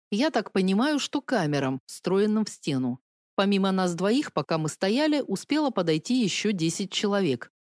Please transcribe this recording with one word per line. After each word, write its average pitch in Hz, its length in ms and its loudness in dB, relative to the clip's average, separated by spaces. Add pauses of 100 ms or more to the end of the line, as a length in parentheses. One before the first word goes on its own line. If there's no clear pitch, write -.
(120)
Я 247 180 2
так - 220 -2
понимаю, 208 480 2
что - 220 -4
камерам, 143 640 0
встроенным 208 580 0
в - 40 -6
стену. 127 500 -2 (360)
Помимо 196 360 2
нас 185 240 0
двоих, 214 360 0
пока 160 280 -2
мы 156 100 -2
стояли, 277 520 0
успело 277 500 -2
подойти 175 500 0
ещё 208 300 0
десять 170 400 -2
человек. 196 580 0 (160)